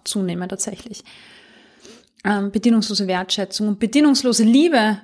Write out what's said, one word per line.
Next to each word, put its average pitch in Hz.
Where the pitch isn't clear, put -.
zunehmen 180
tatsächlich. -
Ähm, 202
bedingungslose 220
Wertschätzung 190
und 208
bedingungslose 247
Liebe 233